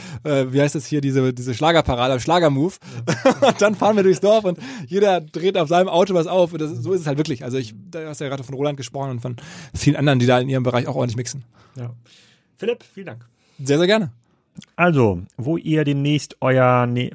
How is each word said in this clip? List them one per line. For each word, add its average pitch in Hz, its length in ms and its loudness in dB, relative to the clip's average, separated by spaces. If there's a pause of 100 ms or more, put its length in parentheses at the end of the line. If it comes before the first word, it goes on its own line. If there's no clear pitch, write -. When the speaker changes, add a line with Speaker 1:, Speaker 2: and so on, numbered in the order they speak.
(260)
Speaker 1:
Ja. 151 60 -2
Speaker 2:
äh, 131 220 0
wie 139 80 2
heißt 147 140 0
das 151 100 -6
hier, 147 160 -2
diese, 131 320 0
diese 123 200 -6
Schlagerparade, 135 680 2
Schlagermove. 160 580 2 (300)
Ja. 254 400 2
<laughs> - 0 -
Und - 140 2
dann 208 140 2
fahren 202 200 2
wir 202 80 2
durchs 185 180 4
Dorf 208 240 4
und 175 120 -2 (300)
jeder 190 340 2
dreht 170 360 -4
auf 165 100 0
seinem 175 220 2
Auto 185 240 2
was 170 140 0
auf. 175 260 0
Und 156 80 -6
das, 151 100 -6
so 120 220 -4
ist 180 80 -2
es 151 60 -6
halt 139 100 -2
wirklich. 151 260 -4
Also 123 140 -6
ich, 110 160 -8 (160)
da 160 180 -12
hast 151 140 -14
du - 40 -10
ja 135 40 -6
gerade 135 140 -8
von 135 120 -14
Roland 143 220 -4
gesprochen 139 340 -8
und 120 80 -6
von 123 160 -8 (400)
vielen 143 200 2
anderen, 139 240 2
die 120 60 4
da 123 140 6
in 127 100 -2
ihrem 131 140 0
Bereich 123 240 0
auch 135 80 -4
ordentlich 123 220 -2
mixen. 127 260 -8 (320)
Speaker 1:
Ja. 120 160 -12 (680)
Philipp, 233 260 -6
vielen 190 240 -18
Dank. 120 180 -16 (360)
Speaker 2:
Sehr, 139 160 2
sehr 175 100 4
gerne. 208 240 2 (640)
Speaker 1:
Also, 135 440 4 (180)
wo 143 200 -4
ihr 156 260 0
demnächst 143 580 -2
euer 127 460 4
Ne-, 123 280 -4